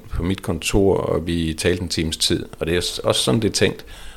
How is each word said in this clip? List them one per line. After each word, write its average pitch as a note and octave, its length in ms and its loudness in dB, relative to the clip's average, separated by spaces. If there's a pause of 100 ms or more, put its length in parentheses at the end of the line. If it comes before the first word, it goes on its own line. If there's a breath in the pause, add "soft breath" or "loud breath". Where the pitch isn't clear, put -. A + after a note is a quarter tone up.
på - 140 -4
mit F#2 180 -2
kontor, G2 560 2
og E2 300 -2
vi E2 300 0
talte F#2 260 2
en E2+ 60 -4
times D#2+ 280 -2
tid, - 280 0 (140)
og D#2 80 -2
det E2+ 80 2
er F2 60 2
s-, - 180 -6
også - 240 2
sådan, B2+ 180 2
det G#2 80 2
er - 40 -2
tænkt, - 320 0 (320 loud breath)